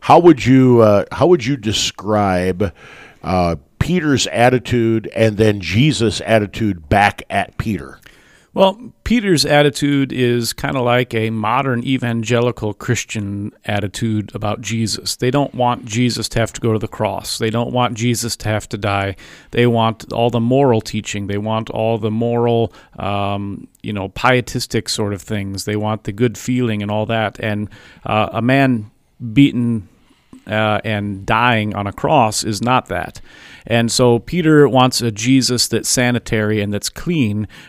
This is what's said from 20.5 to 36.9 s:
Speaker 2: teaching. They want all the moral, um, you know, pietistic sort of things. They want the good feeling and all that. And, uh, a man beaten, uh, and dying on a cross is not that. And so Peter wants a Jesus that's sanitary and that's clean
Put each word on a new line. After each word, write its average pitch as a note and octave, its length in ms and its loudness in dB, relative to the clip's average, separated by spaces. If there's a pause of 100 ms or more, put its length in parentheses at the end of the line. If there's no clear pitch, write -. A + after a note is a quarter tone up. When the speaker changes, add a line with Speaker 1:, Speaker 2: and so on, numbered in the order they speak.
Speaker 2:
teaching. G2+ 460 -8
They G2+ 100 -4
want A2 320 -4
all A2+ 260 -2
the G#2+ 140 -4
moral, A#2 640 0 (240)
um, G2+ 680 -4 (140)
you A2 120 -8
know, F#2+ 160 -6
pietistic B2 800 -2
sort G2+ 240 -4
of F#2+ 80 -10
things. G2 420 -6
They G#2 120 -4
want G#2+ 280 -4
the G#2+ 80 -6
good G#2+ 240 0
feeling B2 460 -2
and G2+ 80 -6
all G#2+ 160 -2
that. A2 340 -2
And, G#2 300 -4 (340)
uh, G#2+ 280 0
a A2 100 -4
man B2+ 480 2 (420)
beaten, A#2 560 2 (580)
uh, G#2+ 380 0
and G2+ 400 -6
dying A2 500 2
on G2+ 120 -4
a G2 60 -6
cross B2+ 520 0
is G#2 160 -4
not A#2+ 280 0
that. F2 340 -8 (420)
And A#2 280 0
so B2 260 4
Peter D#3 500 4
wants B2+ 320 2
a A#2 120 -2
Jesus A#2+ 560 2
that's A2 200 -2
sanitary A2+ 720 0
and G2+ 140 -2
that's G#2 140 -6
clean A2 580 -2 (220)